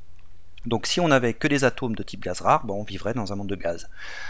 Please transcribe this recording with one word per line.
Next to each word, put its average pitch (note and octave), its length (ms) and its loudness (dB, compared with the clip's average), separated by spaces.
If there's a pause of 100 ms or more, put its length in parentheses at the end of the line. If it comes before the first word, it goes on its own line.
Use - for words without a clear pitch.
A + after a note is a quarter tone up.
(640)
Donc A#2 220 0
si - 120 0
on F3 80 6
n'avait B2 280 6
que - 120 0
des C#3 160 4
atomes A#2+ 320 2
de G2 80 -4
type - 180 -8
gaz F#2 200 -4
rare, C#3+ 240 4
bon, G2+ 160 -2
on - 20 -4
vivrait G2 300 -2
dans G#2+ 180 -2
un G2+ 40 -4
monde G2+ 120 -2
de G2 80 0
gaz. E2+ 320 -2 (420)